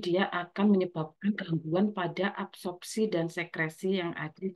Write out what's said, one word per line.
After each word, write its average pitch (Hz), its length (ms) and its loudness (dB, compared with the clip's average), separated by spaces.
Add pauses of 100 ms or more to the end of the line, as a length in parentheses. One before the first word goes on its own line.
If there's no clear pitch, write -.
(120)
dia 185 160 4
akan 175 380 0 (100)
menyebabkan 175 640 0
gangguan 170 460 0 (120)
pada 175 380 0
absorpsi 190 640 -6 (140)
dan 165 120 2
sekresi 170 720 -2
yang 170 140 -2
ada 156 300 -8 (120)